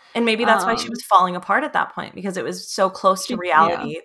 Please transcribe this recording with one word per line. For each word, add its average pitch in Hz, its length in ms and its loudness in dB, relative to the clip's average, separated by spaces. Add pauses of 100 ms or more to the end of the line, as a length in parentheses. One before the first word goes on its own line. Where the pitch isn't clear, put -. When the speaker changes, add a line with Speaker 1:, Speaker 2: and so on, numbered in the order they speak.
(140)
Speaker 1:
And 233 120 0
maybe 226 200 2
that's 214 200 4
why 226 100 0
she 226 120 -6
Speaker 2:
um, 233 40 -10
Speaker 1:
was 233 120 -10
falling 180 320 2
apart 196 280 -2
at 294 100 -6
that - 220 -2
point, - 180 -10
because 185 240 -8
it 147 60 -6
was 180 260 -8
so 190 200 0
close 190 380 0
to 247 60 -4
Speaker 2:
she, - 0 -
yeah. 175 320 4
Speaker 1:
reality 165 400 -4